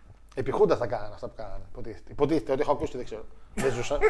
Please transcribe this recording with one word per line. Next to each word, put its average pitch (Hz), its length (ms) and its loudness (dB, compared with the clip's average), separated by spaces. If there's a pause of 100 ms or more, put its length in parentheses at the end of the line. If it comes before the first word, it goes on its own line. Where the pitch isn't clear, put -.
(340)
Επί 131 160 -2
χούντας 165 280 6
τα 120 80 0
κάνανε 107 280 -4
αυτά - 140 -8
που - 80 -12
κάνανε, 98 260 -6 (100)
υποτίθεται. 117 400 -8
Υποτίθεται 143 400 2
ότι 135 80 2
έχω 147 120 2
ακούσει, 143 240 0
δεν 123 80 -6
ξέρω. 110 200 -8 (300)
Δεν 131 180 2
ζούσα. 120 260 0 (120)